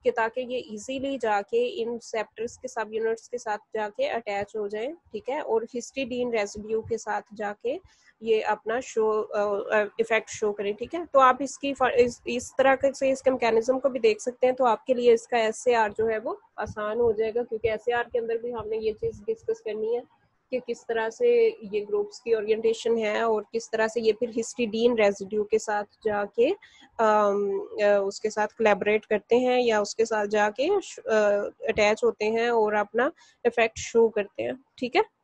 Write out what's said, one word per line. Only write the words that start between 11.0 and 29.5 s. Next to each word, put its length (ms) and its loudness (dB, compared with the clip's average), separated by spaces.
तो 120 2
आप 240 6
इसकी 320 -6
फ-, 220 0
इस, 300 2
इस 320 -6
तरह 160 6
के 200 0
से 160 0
इसके 200 0
mechanism 480 2
को 100 0
भी 100 -2
देख 220 2
सकते 260 -2
हैं, 100 2
तो 80 2
आपके 300 2
लिए 200 6
इसका 240 0
एसएआर 540 2
जो 140 -2
है 120 0
वो 220 -8
आसान 400 -6
हो 140 4
जाएगा, 300 -2
क्योंकि 260 -4
एसएआर 440 -2
के 60 -2
अंदर 200 -4
भी 120 -6
हमने 280 -6
ये 140 -2
चीज़ 300 -8
discuss 380 -6
करनी 340 -4
है 80 -4
कि 100 -2
किस 260 -10
तरह 240 -2
से 380 4
ये 320 -4
groups 400 -4
की 140 0
orientation 640 0
है 300 0
और 240 0
किस 180 -6
तरह 180 0
से 120 -2
ये 120 4
फिर 180 -2
हिस्टिडीन 680 0
residue 480 2
के 140 0
साथ 260 -2
जाके, 460 0
अम, 680 2
अ, 220 4
उसके 260 -4
साथ 160 -2
collaborate 580 2
करते 320 0
हैं 240 2